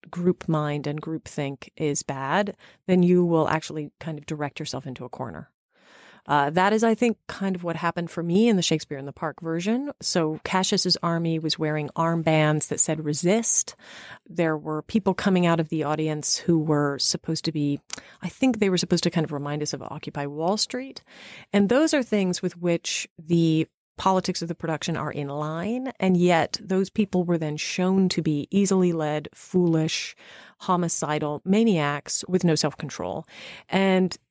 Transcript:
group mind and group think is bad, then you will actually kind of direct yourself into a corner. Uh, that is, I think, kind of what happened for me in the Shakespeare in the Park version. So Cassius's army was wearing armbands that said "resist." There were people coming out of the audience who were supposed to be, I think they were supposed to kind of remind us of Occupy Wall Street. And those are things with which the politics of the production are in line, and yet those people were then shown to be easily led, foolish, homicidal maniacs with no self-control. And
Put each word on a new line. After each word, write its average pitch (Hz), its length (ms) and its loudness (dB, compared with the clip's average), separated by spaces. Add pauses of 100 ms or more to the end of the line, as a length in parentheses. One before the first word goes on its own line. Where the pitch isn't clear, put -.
(120)
group 175 380 -2
mind 151 360 -2
and 147 140 -4
group 160 260 -8
think 139 520 -8
is 143 260 -2
bad, 147 540 -2 (280)
then 185 160 4
you 180 220 6
will 165 240 2
actually 156 440 -4 (100)
kind 156 160 -8
of 147 80 -16
direct 147 340 -6
yourself 135 260 -8
into 127 200 -10
a 123 40 -12
corner. 101 400 -12 (760)
Uh, 143 240 2
that 180 220 2
is, 220 120 2
I 226 120 4
think, 233 220 0 (100)
kind 190 280 -4
of 175 80 -8
what 170 120 -4
happened 170 340 -4
for 170 140 -6
me 185 240 4
in 226 80 4
the 185 60 4
Shakespeare 151 360 -2
in 135 80 -10
the 143 60 -10
Park 151 300 -8
version. 202 500 -2 (100)
So 156 440 0
Cassius's 185 580 0
army 165 340 0
was 156 220 -2
wearing 151 380 -2
armbands 156 720 2
that - 100 -2
said 156 240 0
"resist." 175 720 0 (500)
There 165 320 0
were 151 260 -6
people 196 300 0
coming 185 320 2
out 170 140 4
of 156 80 -2
the 156 160 -2
audience 151 540 -2
who 170 220 2
were 147 400 2
supposed - 460 -2
to 165 60 -2
be, 147 300 -2 (400)
I 180 80 -6
think 247 300 0
they 202 100 2
were 185 80 2
supposed 170 260 0
to 170 80 0
kind 165 140 0
of 151 80 -8
remind 143 280 -6
us 151 120 -6
of 135 80 -8
Occupy 143 460 -8
Wall 160 280 -2
Street. 254 480 -6 (480)
And 202 160 4
those 285 260 4
are 277 100 2
things 190 380 0
with 180 160 -4
which 170 500 -2 (120)
the 160 480 2 (280)
politics 185 460 0
of 170 60 -6
the 170 80 -6
production 160 420 -4
are 151 140 -4
in 143 160 -6
line, 165 720 -4
and 185 180 4
yet 175 460 2
those 185 260 0
people 190 340 0
were 170 140 0
then 156 200 -4
shown 185 520 2
to 170 140 -2
be 151 260 0
easily 190 420 4
led, 151 440 -2
foolish, 160 800 0 (460)
homicidal 151 840 -2
maniacs 180 840 2
with 180 160 2
no 165 120 6
self-control. 139 680 -4 (440)
And 185 480 2 (140)